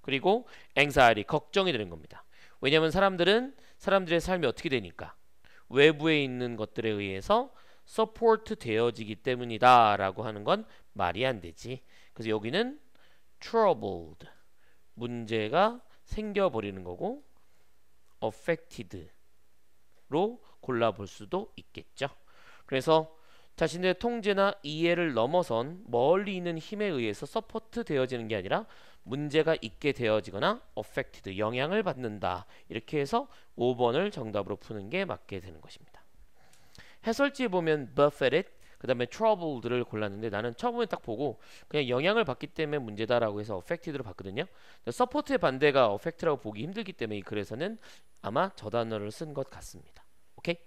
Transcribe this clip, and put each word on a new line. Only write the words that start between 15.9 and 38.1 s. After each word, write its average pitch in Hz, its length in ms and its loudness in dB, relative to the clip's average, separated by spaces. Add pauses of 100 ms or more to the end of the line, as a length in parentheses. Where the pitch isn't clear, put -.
생겨버리는 139 800 -4
거고 185 400 -8 (1000)
affected로 107 880 -6 (1500)
골라볼 113 460 -2
수도 107 500 -8
있겠죠. - 520 -10 (560)
그래서 156 500 2 (420)
자신의 175 420 0
통제나 202 640 2
이해를 165 500 2
넘어선 139 720 0
멀리 180 500 2
있는 175 220 -4
힘에 208 280 -6
의해서 123 400 -2
서포트 - 580 -6
되어지는 127 440 -2
게 107 80 -2
아니라 127 300 -2 (360)
문제가 147 580 0
있게 135 320 -4
되어지거나 117 680 0 (160)
affected, 104 600 -8
영향을 131 440 0
받는다. 107 640 -4 (220)
이렇게 113 300 -6
해서 233 300 -2 (260)
오 120 220 2
번을 127 340 2
정답으로 104 460 -6
푸는 101 320 -12
게 185 160 -2
맞게 101 360 -10
되는 87 200 -16
것입니다. - 420 -20 (1040)
해설지에 254 420 0
보면 160 460 0
buffeted, 143 540 4 (300)